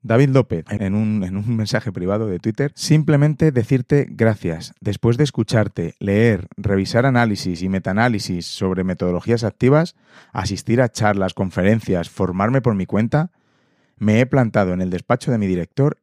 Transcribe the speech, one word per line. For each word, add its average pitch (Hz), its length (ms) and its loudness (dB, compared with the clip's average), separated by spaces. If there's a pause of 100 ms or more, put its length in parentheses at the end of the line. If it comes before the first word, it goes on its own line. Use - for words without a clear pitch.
David 123 260 4
López, 127 400 0
en 101 260 -4
un, 107 300 0
en 92 140 -6
un 113 180 -4
mensaje 110 340 -2
privado 95 360 -4
de 90 120 -4
Twitter: 139 360 -2
"Simplemente 151 760 2
decirte 127 600 0
gracias. 98 720 -2
Después 117 340 0
de 147 80 2
escucharte, 107 760 -2
leer, 101 480 2 (100)
revisar 101 480 0
análisis 107 560 0
y 95 80 -2
metaanálisis 95 720 -2
sobre 92 400 -4
metodologías 92 580 -2
activas, 135 540 0 (380)
asistir 101 480 -2
a 120 80 2
charlas, 101 420 0
conferencias, 95 760 0
formarme 98 500 0
por 113 140 0
mi 95 100 -2
cuenta, 120 460 -2 (680)
me 107 240 2
he 127 60 4
plantado 110 480 0
en 92 80 -2
el 92 80 -2
despacho 120 420 -2
de 117 60 0
mi 104 80 -2
director 92 560 -2